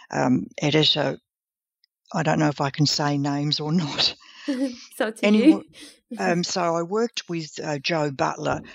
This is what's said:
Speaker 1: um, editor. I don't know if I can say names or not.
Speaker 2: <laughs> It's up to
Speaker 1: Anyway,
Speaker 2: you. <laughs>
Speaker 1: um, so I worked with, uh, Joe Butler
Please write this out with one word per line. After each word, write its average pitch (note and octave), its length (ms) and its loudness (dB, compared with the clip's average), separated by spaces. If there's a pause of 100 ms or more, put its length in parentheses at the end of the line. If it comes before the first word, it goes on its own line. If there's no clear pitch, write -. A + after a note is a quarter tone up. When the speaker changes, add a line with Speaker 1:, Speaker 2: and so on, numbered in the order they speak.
(100)
Speaker 1:
um, C#3 360 2 (140)
editor. D3+ 580 2 (960)
I D#3+ 100 -2
don't D#3 160 2
know D3+ 100 4
if D3 120 -2
I C#3 100 0
can D3 160 2
say C#3+ 320 0
names C#3+ 400 -2
or D3+ 140 -4
not. D#3+ 480 0
Speaker 2:
<laughs> - 40 -20 (240)
It's C4 520 -6
up A3 160 -2
to - 80 -2
Speaker 1:
Anyway, A3+ 380 6 (480)
Speaker 2:
you. A3 80 -10
<laughs> - 0 -
Speaker 1:
um, F3+ 240 0
so E3+ 320 -2
I E3+ 80 -2
worked G#3+ 460 -4
with, E3 340 -8
uh, D3+ 160 -4
Joe D3+ 320 -2
Butler D3 500 -2 (140)